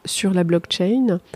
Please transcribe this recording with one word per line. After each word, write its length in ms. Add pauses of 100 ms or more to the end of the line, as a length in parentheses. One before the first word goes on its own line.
sur 300
la 100
blockchain, 760 (160)